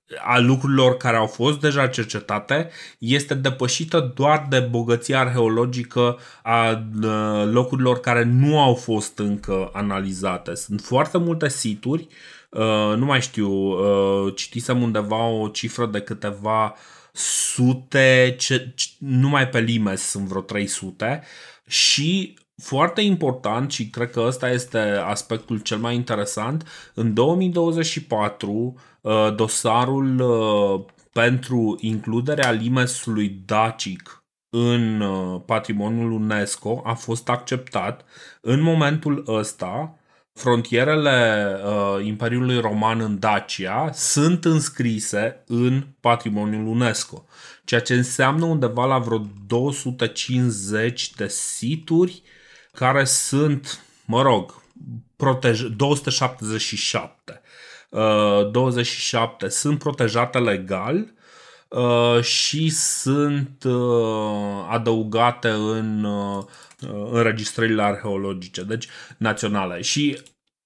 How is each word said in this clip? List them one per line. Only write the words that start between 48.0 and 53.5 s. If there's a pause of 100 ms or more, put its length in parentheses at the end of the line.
undeva
la
vreo (240)
două
sute
cincizeci
de
situri (500)
care
sunt, (240)